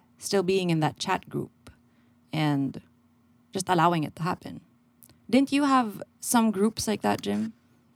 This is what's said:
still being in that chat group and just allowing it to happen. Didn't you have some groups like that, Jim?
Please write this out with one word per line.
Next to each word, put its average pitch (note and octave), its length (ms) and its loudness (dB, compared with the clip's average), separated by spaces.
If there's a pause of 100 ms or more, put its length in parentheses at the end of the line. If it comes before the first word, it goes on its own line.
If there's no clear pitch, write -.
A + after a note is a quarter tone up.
(180)
still G3 240 -2
being F#3 280 0
in E3 100 2
that D3+ 180 -2
chat F#3 300 -6
group - 420 -12 (640)
and D3 500 -2 (680)
just F#3+ 160 -4
allowing E3+ 360 4
it - 120 -8
to E3+ 60 -10
happen. - 380 -6 (720)
Didn't C4+ 220 4
you C#4+ 120 2
have B3+ 380 2 (180)
some A3+ 300 4
groups G#3 360 0
like G#3+ 160 -2
that, G#3 200 0
Jim? G#3 320 -4 (420)